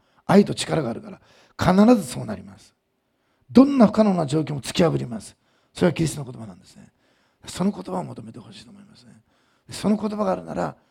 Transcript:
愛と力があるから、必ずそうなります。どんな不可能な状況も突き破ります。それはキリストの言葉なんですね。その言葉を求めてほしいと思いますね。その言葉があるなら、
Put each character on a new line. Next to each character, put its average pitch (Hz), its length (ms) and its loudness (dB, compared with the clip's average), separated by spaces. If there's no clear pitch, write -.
愛 202 180 6
と 143 100 -4
力 156 280 -4
が 117 80 -6
あ - 20 -6
る 104 80 -10
か - 100 -18
ら、 92 100 -20
必 - 160 2
ず 202 100 2
そ 135 180 -10
う - 20 -8
な 110 100 -8
り 95 80 -12
ま 95 160 -20
す。 - 160 -20
ど 233 140 8
ん 285 140 2
な 226 80 8
不 - 60 -2
可 220 100 2
能 202 120 2
な 165 120 -2
状 143 140 -2
況 147 140 -6
も 139 60 -8
突 - 140 -10
き - 80 2
破 151 140 2
り 135 100 -6
ま 120 140 -12
す。 - 160 -20
そ - 100 -6
れ 180 60 4
は 170 40 0
キ - 100 -4
リ 160 60 -2
ス - 80 -8
ト 147 80 -10
の 127 80 -14
言 120 80 -18
葉 113 60 -14
な 95 80 -20
ん - 40 -20
で - 80 -20
す - 100 -20
ね。 - 140 -20
そ - 160 -8
の 196 80 0
言 185 120 -8
葉 185 180 -8
を 165 40 -8
求 123 180 -14
め 110 100 -18
て - 80 -18
ほ - 120 -20
し - 100 -20
い - 20 -20
と - 80 -20
思 101 80 -20
い 101 40 -20
ま - 120 -20
す - 80 -20
ね。 - 80 -20
そ - 180 -6
の 214 80 2
言 208 140 -6
葉 214 140 -6
が 190 80 -2
あ 180 40 -2
る 175 80 -12
な 165 100 -12
ら、 175 220 -6